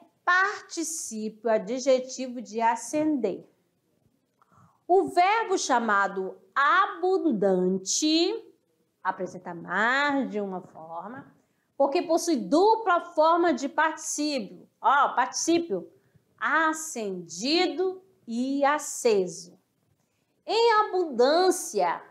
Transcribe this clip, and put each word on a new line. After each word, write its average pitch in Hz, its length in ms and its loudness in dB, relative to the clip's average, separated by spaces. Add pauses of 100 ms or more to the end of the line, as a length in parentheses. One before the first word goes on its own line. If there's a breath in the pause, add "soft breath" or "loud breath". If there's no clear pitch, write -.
(240)
particípio 330 1300 -4
adjetivo 254 920 -2
de 214 220 -8
acender. 247 880 -2 (1400 soft breath)
O 359 220 4
verbo 392 480 2
chamado 202 840 0 (160)
abundante 311 1800 0 (680)
apresenta 180 500 -8
mais 226 800 0
de 208 80 -4
uma 190 220 -6
forma, 175 720 -16 (460)
porque 277 240 2
possui 330 340 0
dupla 349 680 4
forma 339 520 4
de 269 160 -4
particípio. 294 1000 -4 (140)
Ó, 254 340 4
particípio, 254 760 0 (480 soft breath)
acendido 285 1600 -2 (260)
e 262 380 -2
aceso. 240 960 0 (840)
Em 453 280 2
abundância, 320 1400 2